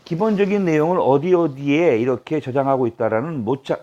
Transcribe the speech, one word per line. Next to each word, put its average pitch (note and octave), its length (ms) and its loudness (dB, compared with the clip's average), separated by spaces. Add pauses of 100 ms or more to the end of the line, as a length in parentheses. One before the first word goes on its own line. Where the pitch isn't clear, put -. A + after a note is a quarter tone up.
기본적인 G3+ 600 0
내용을 D#3+ 340 2
어디 C#3+ 340 2
어디에 C#3+ 640 2
이렇게 B2+ 420 -2
저장하고 C3 480 0
있다라는 A#2 560 -2
목차, C#3 400 -4